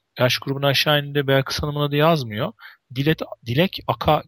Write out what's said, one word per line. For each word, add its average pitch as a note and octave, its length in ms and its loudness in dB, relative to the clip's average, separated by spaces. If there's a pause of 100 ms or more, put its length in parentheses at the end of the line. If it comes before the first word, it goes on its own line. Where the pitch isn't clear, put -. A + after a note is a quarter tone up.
(180)
yaş B2 200 2
grubuna C#3 280 -4
aşağı D3 320 2
indiğinde C#3+ 280 -2
Belkıs C3+ 360 0
Hanım'ın D3 180 -4
adı C#3+ 160 -2
yazmıyor. D3 560 0 (420)
Dilek, C#3+ 240 0 (280)
Dilek C#3 400 0
Aka D3+ 420 0